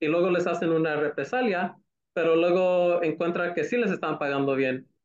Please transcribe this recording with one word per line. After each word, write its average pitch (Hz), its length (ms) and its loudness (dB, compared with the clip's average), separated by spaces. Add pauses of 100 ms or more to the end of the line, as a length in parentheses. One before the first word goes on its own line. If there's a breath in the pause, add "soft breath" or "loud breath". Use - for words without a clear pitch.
y 160 80 -2
luego 175 220 2
les 175 160 0
hacen 170 260 -2
una 160 240 0
represalia, 180 800 -2 (380)
pero 165 220 2
luego 175 640 2
encuentra 170 520 -2
que 156 100 -2
sí 240 120 -2
les 226 140 0
están 156 280 -4
pagando 139 380 0
bien. 131 320 -2 (160)